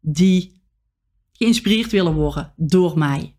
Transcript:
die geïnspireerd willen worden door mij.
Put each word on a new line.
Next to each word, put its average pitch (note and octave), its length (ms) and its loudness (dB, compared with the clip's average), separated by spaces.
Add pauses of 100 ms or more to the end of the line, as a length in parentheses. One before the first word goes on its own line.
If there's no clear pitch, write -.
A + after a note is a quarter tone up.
die F3+ 540 0 (800)
geïnspireerd A3+ 540 0
willen F3+ 220 0
worden D3 420 -4
door E3 420 0
mij. D3+ 420 -4